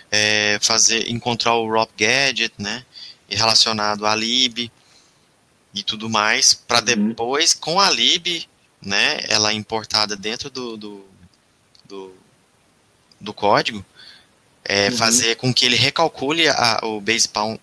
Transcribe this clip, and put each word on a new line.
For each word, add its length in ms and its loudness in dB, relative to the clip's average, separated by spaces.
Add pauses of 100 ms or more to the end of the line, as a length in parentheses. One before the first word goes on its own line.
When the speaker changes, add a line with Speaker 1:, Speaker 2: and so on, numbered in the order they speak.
(120)
Speaker 1:
é, 500 2
fazer, 480 2
encontrar 460 0
o 120 0
wrap 300 0
gadget, 600 0
né, 280 -8 (440)
e 60 -8
relacionado 680 2
à 80 2
lib 580 -2 (1000)
e 100 -8
tudo 260 -6
mais, 440 4
pra 260 0
Speaker 2:
Uhum. 300 2
Speaker 1:
depois, 440 0
com 260 -2
a 100 4
lib, 580 0 (340)
né, 380 0 (100)
ela 220 2
importada 640 -4
dentro 340 -8
do, 280 -10
do, 280 -16 (800)
do, 280 -16 (1080)
do 140 -12
código, 500 0 (840)
é, 240 2
Speaker 2:
Uhum. 80 -2
Speaker 1:
fazer 400 2
com 160 -2
que 120 2
ele 100 2
recalcule 720 0
a, 340 2
o 160 -4
base 280 0
pau-, 360 -4